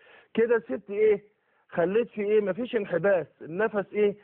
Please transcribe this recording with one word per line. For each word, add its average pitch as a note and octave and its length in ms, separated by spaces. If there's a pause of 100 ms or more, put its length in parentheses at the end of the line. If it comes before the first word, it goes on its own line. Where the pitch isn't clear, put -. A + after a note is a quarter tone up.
(340)
كده A#3 220
الست A3+ 340
ايه؟ G#3 320 (460)
خليت F#3+ 420
في - 120
ايه؟ G#3 180
مفيش G#3 360
انحباس، F3 500 (160)
النفس F#3+ 500
ايه؟ G3+ 320